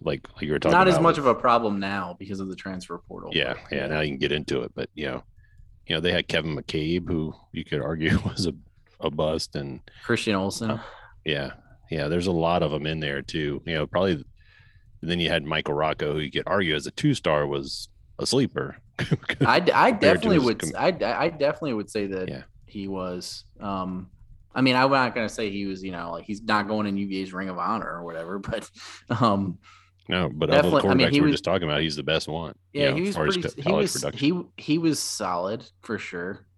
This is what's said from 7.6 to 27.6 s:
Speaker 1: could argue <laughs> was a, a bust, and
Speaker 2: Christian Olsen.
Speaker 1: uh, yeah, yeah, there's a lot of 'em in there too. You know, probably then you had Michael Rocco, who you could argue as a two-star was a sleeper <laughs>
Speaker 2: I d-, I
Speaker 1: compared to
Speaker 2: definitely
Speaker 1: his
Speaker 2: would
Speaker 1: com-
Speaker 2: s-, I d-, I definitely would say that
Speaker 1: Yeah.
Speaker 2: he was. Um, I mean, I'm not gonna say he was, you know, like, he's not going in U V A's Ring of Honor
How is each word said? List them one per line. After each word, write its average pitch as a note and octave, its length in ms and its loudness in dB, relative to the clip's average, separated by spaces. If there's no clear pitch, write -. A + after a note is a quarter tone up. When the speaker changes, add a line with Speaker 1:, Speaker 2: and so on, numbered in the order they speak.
Speaker 1:
could D2+ 160 -4
argue D#2 380 0
<laughs> - 80 -2
was - 200 -2
a, D2 60 0
a E2 100 -2
bust, D#2 460 -2
and C#2 240 -8
Speaker 2:
Christian A2+ 300 0
Olsen. G2 380 -2
Speaker 1:
uh, A2 100 -6
yeah, C#2+ 280 -2
yeah, D2 180 -2
there's F2 180 0
a F#2+ 60 2
lot E2+ 300 2
of D2+ 120 0
'em D2 120 -4
in D#2+ 140 -4
there C#2 220 -4
too. D2 420 -6
You E2 100 -4
know, D2+ 120 0
probably F2 360 0
then F2 200 -2
you D#2+ 100 2
had E2 140 0
Michael D#2 300 -2
Rocco, D2+ 400 0
who D#2 60 -2
you C#2 100 -4
could D#2 160 -4
argue F2 280 2
as D2 120 -4
a - 40 -6
two-star D#2+ 560 2
was C#2 420 -6
a - 80 -4
sleeper C3+ 500 0
<laughs> - 100 -14
Speaker 2:
I C3+ 140 8
d-, F3 120 4
I F3 200 6
Speaker 1:
compared E3+ 300 4
to A3+ 80 2
Speaker 2:
definitely F3 60 6
Speaker 1:
his C3+ 80 6
Speaker 2:
would A2 140 2
Speaker 1:
com- E2 120 -4
Speaker 2:
s-, - 60 -8
I C#3+ 140 2
d-, D3 140 -2
I B2 260 0
definitely D3 440 -2
would G2+ 160 -4
say G#2 180 -2
that F#2 200 -4
Speaker 1:
Yeah. C2 140 -8
Speaker 2:
he G2 220 -8
was. F2+ 560 -8
Um, F#2 500 -6
I B2+ 80 2
mean, C3 120 6
I'm C3 160 4
not B2+ 240 4
gonna A2 140 -2
say G#2+ 220 -4
he G2+ 160 -4
was, F#2+ 180 -6
you F#2+ 80 -6
know, E2+ 200 -8
like, E2+ 120 -8
he's G#2 180 -8
not G#2+ 240 2
going G#2+ 200 0
in G2 100 -2
U G2+ 100 -2
V F#2+ 140 -4
A's F#2+ 140 -6
Ring F#2 160 -6
of F2+ 80 -8
Honor F2 400 -4